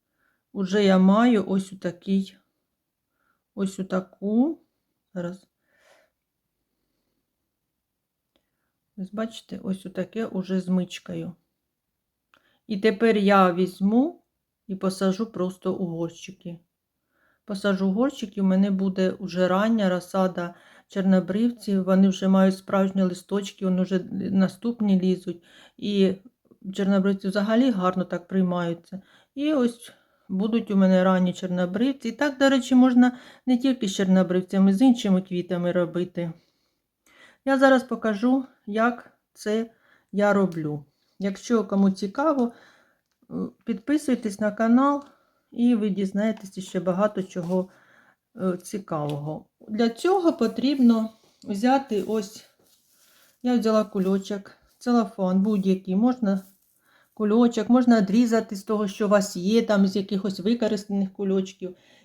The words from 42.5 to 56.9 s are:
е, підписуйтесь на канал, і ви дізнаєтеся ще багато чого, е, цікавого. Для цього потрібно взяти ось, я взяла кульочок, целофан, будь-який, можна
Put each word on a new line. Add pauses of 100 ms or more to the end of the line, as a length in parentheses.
е, (320)
підписуйтесь
на
канал, (480)
і
ви
дізнаєтеся
ще
багато
чого, (680)
е,
цікавого. (220)
Для
цього
потрібно (340)
взяти
ось, (960)
я
взяла
кульочок, (200)
целофан,
будь-який,
можна (720)